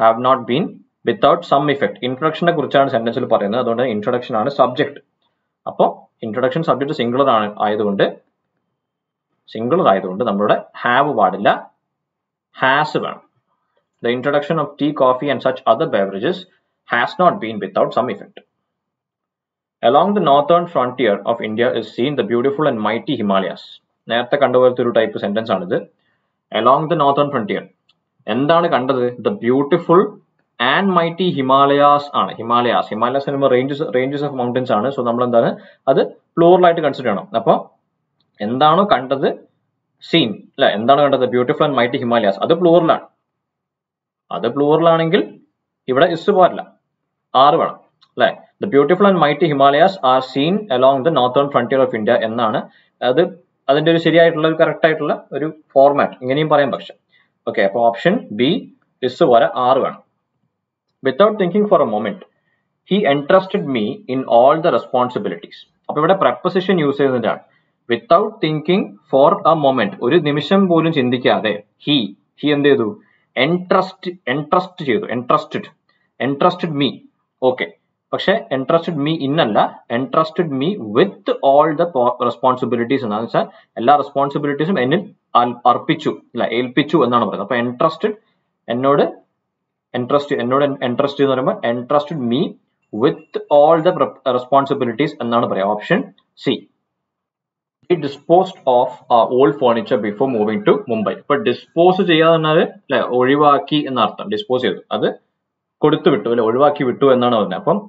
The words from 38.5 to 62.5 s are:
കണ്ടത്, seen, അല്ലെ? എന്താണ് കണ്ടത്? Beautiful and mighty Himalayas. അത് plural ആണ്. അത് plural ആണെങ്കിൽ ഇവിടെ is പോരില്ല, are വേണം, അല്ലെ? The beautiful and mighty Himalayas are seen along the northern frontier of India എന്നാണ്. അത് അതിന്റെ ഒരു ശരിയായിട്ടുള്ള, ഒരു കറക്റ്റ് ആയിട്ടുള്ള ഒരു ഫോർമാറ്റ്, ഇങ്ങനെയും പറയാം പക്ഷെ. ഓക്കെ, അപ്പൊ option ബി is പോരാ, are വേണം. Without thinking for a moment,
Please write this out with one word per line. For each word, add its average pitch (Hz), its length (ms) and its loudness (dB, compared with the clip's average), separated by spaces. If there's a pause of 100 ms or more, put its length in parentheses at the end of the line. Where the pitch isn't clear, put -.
കണ്ടത്, 131 360 -2 (800)
seen, 135 260 0
അല്ലെ? - 340 -2 (100)
എന്താണ് 135 260 4
കണ്ടത്? 131 200 0 (100)
Beautiful 123 340 0
and 135 120 -4
mighty 120 220 -2
Himalayas. 113 420 0
അത് 143 160 2
plural 165 360 4
ആണ്. - 80 -18 (1300)
അത് 98 220 -4
plural 151 360 2
ആണെങ്കിൽ 165 320 2 (720)
ഇവിടെ 139 220 4
is 156 80 -6 (140)
പോരില്ല, 175 260 2 (800)
are 147 180 6
വേണം, 98 160 -2 (380)
അല്ലെ? 117 160 2 (320)
The 202 140 -4
beautiful 180 340 4
and 190 140 2
mighty 151 280 0
Himalayas 143 420 4 (160)
are 127 140 2 (100)
seen 156 220 0 (200)
along 131 300 4
the 165 120 2
northern 127 360 2
frontier 131 320 0
of 127 120 -2
India 110 180 2 (120)
എന്നാണ്. 117 320 -2 (500)
അത് 139 120 2 (480)
അതിന്റെ 156 240 2
ഒരു 165 120 0
ശരിയായിട്ടുള്ള, 160 460 4
ഒരു 156 100 -4
കറക്റ്റ് 156 260 0
ആയിട്ടുള്ള 156 260 -2 (220)
ഒരു 143 120 -4 (260)
ഫോർമാറ്റ്, 139 500 4
ഇങ്ങനെയും 147 300 -2
പറയാം 143 220 2
പക്ഷെ. - 180 -12 (560)
ഓക്കെ, 110 120 -2
അപ്പൊ 98 180 0 (100)
option 208 420 0
ബി 117 180 0 (560)
is 123 100 -4 (120)
പോരാ, 117 220 4 (160)
are 131 180 2
വേണം. - 180 -6 (1080)
Without 208 340 2
thinking 208 300 0
for 170 140 6
a 113 100 -2
moment, 107 240 -6 (720)